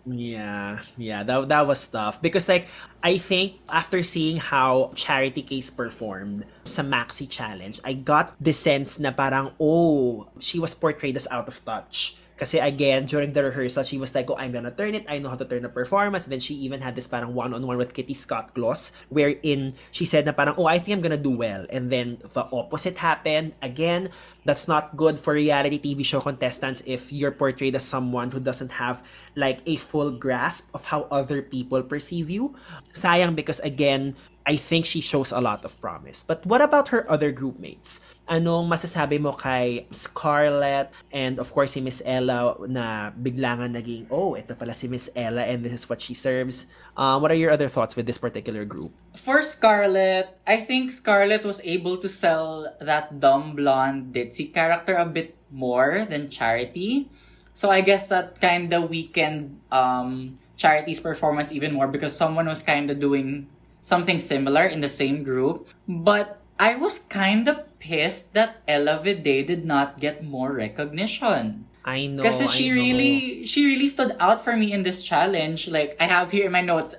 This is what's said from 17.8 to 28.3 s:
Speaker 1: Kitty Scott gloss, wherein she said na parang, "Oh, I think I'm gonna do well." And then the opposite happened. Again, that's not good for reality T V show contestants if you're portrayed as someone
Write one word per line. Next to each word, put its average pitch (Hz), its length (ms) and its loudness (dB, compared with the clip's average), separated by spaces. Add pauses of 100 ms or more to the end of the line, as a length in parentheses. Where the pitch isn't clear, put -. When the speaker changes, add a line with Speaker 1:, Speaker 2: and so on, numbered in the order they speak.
Speaker 1:
Kitty 131 240 -6
Scott - 400 -6
gloss, 120 320 0 (240)
wherein 143 640 0 (160)
she 170 160 -2
said 151 160 4
na 151 80 0
parang, 143 240 2
"Oh, 180 80 4
I 170 160 4
think 202 160 -2
I'm 175 80 -2
gonna 151 160 0
do 143 80 0
well." 110 400 -2
And 127 240 -2
then 120 240 -2
the - 320 -6
opposite 147 480 -4
happened. 156 640 0
Again, 165 480 -2 (320)
that's 147 240 0
not 151 320 0
good 156 240 4
for 147 160 2
reality 147 400 2
T 143 160 -4
V 139 80 -4
show - 160 0
contestants 131 720 -4
if 127 240 -6
you're 143 160 0
portrayed 135 480 -2
as 127 80 -2
someone 123 480 -2